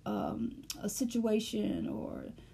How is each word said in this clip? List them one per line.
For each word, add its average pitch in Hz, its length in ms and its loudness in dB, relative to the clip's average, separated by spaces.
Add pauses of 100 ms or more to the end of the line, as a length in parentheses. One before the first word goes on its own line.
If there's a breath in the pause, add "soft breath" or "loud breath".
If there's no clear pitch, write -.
um, - 560 0 (180)
a 208 80 0
situation 220 1000 2
or - 440 -6 (220 loud breath)